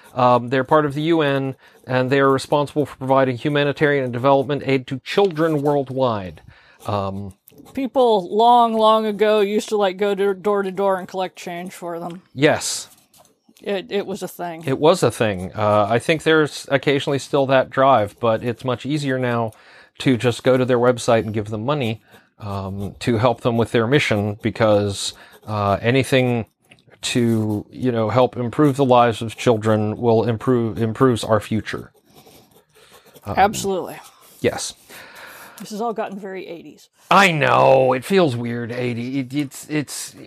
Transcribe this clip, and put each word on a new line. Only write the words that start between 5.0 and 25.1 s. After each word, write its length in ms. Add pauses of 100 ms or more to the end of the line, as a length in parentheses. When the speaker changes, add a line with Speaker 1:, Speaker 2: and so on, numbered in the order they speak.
Speaker 1:
children 600
worldwide. 800 (460)
Um, 480 (400)
Speaker 2:
People 600
long, 380
long 320
ago 360
used 280
to, 80
like, 220
go 160
to, 180
door 300
to 80
door 280
and 80
collect 300
change 380
for 260
them. 220 (100)
Speaker 1:
Yes. 560 (720)
Speaker 2:
It, 320
it 140
was 160
a 60
thing. 360
Speaker 1:
It 140
was 240
a 80
thing. 440
Uh, 360
I 80
think 240
there's 480
occasionally 480
still 280
that 220
drive, 500
but 240
it's 220
much 220
easier 320
now 340 (460)
to 180
just 260
go 140
to 80
their 140
website 460
and 100
give 160
them 160
money, 360 (360)
um, 640
to 180
help 240
them 140
with 160
their 140
mission, 560
because, 720 (320)